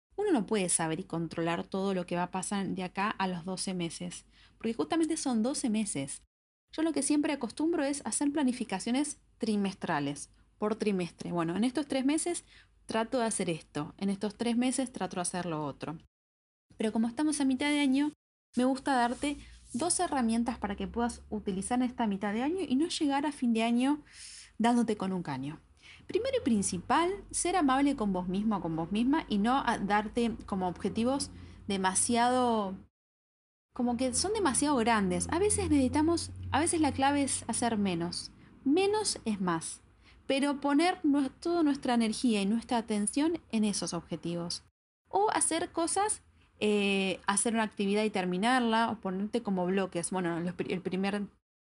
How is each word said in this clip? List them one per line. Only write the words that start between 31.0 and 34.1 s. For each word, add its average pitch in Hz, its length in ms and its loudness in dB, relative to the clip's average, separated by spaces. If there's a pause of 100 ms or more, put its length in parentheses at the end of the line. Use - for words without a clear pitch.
demasiado, 220 1080 2 (960)
como 240 240 0
que 254 160 0